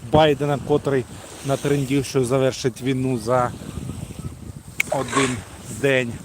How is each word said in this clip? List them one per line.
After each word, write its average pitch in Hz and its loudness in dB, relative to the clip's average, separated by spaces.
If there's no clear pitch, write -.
Байдена, 147 4
котрий 139 2
натрендів, 139 2
що 131 2
завершить 131 0
війну 131 0
за 120 2
один 131 0
день. 131 2